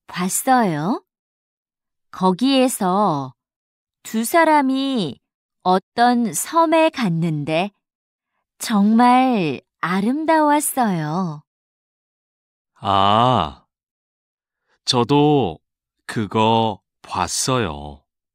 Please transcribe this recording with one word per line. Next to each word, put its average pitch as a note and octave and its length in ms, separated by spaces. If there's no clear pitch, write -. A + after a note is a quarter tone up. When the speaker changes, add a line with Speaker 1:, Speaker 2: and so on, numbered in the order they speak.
Speaker 1:
봤어요? F#3+ 960
거기에서 F#3+ 1200
두 A3+ 200
사람이 C4+ 920
어떤 A#3+ 680
섬에 D#4+ 580
갔는데 E3 800
정말 A3+ 1000
아름다웠어요. G3+ 1600
Speaker 2:
아, G2+ 920
저도 C#3 760
그거 A2 760
봤어요. E2+ 1000